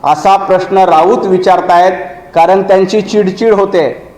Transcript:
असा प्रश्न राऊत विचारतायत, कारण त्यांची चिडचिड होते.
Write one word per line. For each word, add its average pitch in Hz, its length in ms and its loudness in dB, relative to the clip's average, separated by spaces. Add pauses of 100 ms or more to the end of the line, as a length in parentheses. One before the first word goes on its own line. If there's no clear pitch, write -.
असा 170 320 0
प्रश्न 190 420 -2
राऊत 185 480 2
विचारतायत, 180 680 2 (420)
कारण 185 280 2
त्यांची 190 380 0
चिडचिड 208 540 -2
होते. 185 640 -2